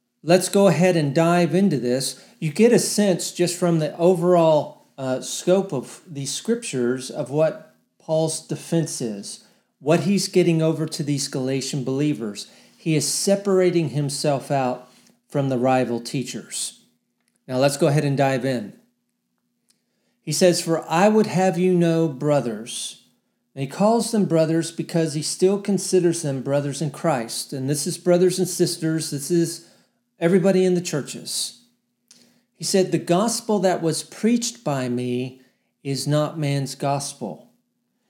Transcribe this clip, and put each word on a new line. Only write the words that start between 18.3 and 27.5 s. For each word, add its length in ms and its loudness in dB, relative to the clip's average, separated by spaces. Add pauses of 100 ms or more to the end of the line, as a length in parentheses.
in. 280 -4 (1500)
He 100 -8
says, 300 2
"For 280 -2
I 200 4
would 180 4
have 300 0
you 160 2
know, 340 2
brothers," 960 -4 (500)
and 80 -10
he 60 -4
calls 440 0
them 120 2
brothers 480 0
because 440 -2
he 60 -2
still 380 0
considers 640 0
them 220 -4
brothers 380 -2
in 80 -2
Christ. 600 -4